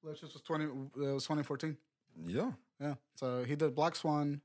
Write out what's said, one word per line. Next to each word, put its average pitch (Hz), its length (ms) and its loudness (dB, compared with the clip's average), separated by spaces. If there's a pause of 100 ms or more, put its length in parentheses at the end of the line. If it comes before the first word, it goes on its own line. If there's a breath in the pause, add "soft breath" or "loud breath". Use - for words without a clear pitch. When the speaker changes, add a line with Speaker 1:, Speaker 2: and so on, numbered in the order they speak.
Speaker 1:
Whiplash 156 200 -10 (120)
was 147 80 -16
twenty, 156 240 0
it 139 480 -2
was 135 120 0
twenty 151 180 2
fourteen. 147 340 -2 (480)
Speaker 2:
Yeah. 139 260 2 (280)
Speaker 1:
Yeah. 143 160 -2 (200)
So 127 280 0
he 135 120 0
did 147 200 4
Black 160 200 4
Swan 147 500 0